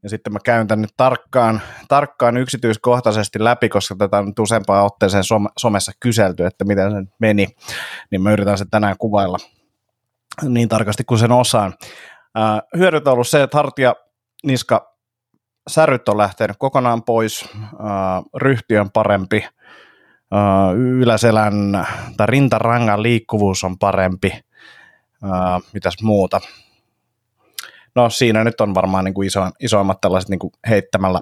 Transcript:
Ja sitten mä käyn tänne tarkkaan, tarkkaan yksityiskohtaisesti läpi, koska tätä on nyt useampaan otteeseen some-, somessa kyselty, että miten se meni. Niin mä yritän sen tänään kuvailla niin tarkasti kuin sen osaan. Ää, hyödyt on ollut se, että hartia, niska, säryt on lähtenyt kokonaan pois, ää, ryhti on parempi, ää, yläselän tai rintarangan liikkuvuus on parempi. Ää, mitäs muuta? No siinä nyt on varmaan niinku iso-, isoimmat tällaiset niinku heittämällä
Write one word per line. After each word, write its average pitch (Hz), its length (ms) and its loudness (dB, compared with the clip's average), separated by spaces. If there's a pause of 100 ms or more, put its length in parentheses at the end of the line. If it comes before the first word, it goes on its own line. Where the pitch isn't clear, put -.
Ja 101 60 -14
sitten 104 240 -8
mä 104 120 -6
käyn 113 220 2
tänne 107 300 0
tarkkaan, 127 640 2 (280)
tarkkaan 135 480 0
yksityiskohtaisesti 113 1080 -2
läpi, 120 240 2
koska 101 260 -2
tätä 98 240 0
on 101 80 -2
nyt 101 120 -10
useampaan 101 460 2
otteeseen 101 400 0
some-, 104 340 0
somessa 104 420 -2
kyselty, 98 460 0
että 92 180 -4
miten 98 260 0
se 98 280 -8
meni. 104 280 2 (640)
Niin 95 120 -2
mä 104 100 2
yritän 101 260 0
sen 98 120 -8
tänään 104 280 0
kuvailla 98 400 -2 (1080)
niin 117 200 2
tarkasti 110 360 -2
kuin 120 140 0
sen 117 140 4
osaan. 117 420 0 (600)
Ää, 107 280 -2 (140)
hyödyt 160 300 2
on 139 60 4
ollut 123 160 0
se, 147 140 4
että 135 140 -2
hartia, 135 380 0 (500)
niska, 123 500 -2 (760)
säryt 143 380 2
on 104 100 0
lähtenyt 104 400 -2
kokonaan 123 440 0
pois, 113 520 -2
ää, 98 680 -6 (140)
ryhti 120 420 0
on 101 120 0
parempi, 104 560 0 (840)
ää, 98 420 2
yläselän 110 1120 2 (300)
tai 104 100 0
rintarangan 117 760 2
liikkuvuus 107 600 0
on 92 140 -6
parempi. 92 640 0 (840)
Ää, 92 380 -2 (120)
mitäs 95 300 -4
muuta? 104 380 0 (1500)
No 120 160 4
siinä 110 340 2
nyt 113 160 -2
on 104 140 0
varmaan 95 300 0
niinku 95 180 -4
iso-, 95 280 -2 (100)
isoimmat 101 400 0
tällaiset 92 300 0
niinku 92 220 -8 (160)
heittämällä 95 540 0